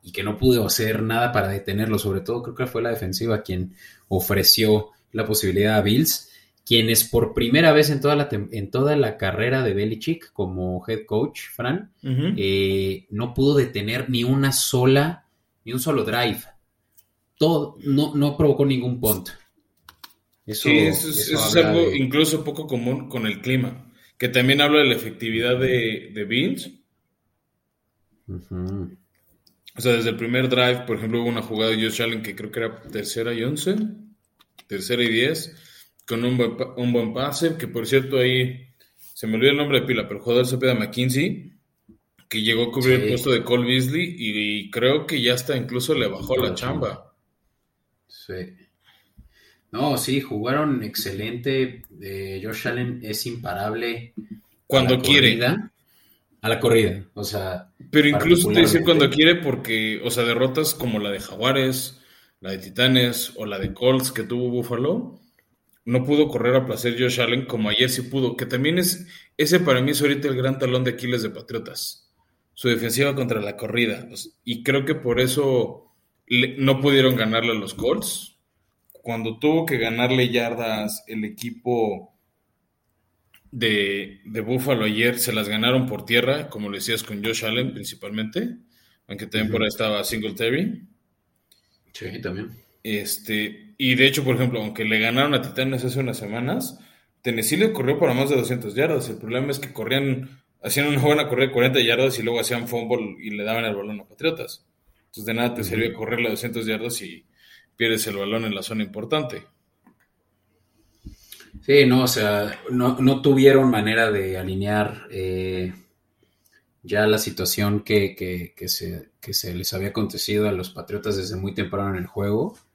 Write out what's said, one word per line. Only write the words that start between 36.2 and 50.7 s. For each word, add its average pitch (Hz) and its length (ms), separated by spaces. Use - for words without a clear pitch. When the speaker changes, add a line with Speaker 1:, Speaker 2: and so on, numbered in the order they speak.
Speaker 2:
un 123 140
buen 117 180
pa-, 127 220
un 123 160
buen 113 200
pase, 147 440
que 120 100
por 113 200
cierto 135 320
ahí 127 480
se - 300
me 110 80
olvidó 127 160
el 143 60
nombre 143 240
de - 60
pila, 113 160
pero 101 160
el - 40
jugador 120 220
se 127 120
pide 131 140
a 123 40
McKinsey, 123 800
que 110 120
llegó 113 220
a 117 80
cubrir 127 240
el 123 80
Speaker 1:
Sí. 107 60
Speaker 2:
puesto 123 220
de - 120
Cole 120 240
Beasley 139 500
y, 107 420
y 101 120
creo 135 360
que 143 140
ya 120 120
hasta 127 240
incluso 123 360
le 123 140
bajó 104 300
la 120 120
Speaker 1:
La 90 60
chamba. 123 320
Speaker 2:
chamba. - 220
Speaker 1:
Sí. 92 460
No, 135 260
sí, 131 240
jugaron 127 600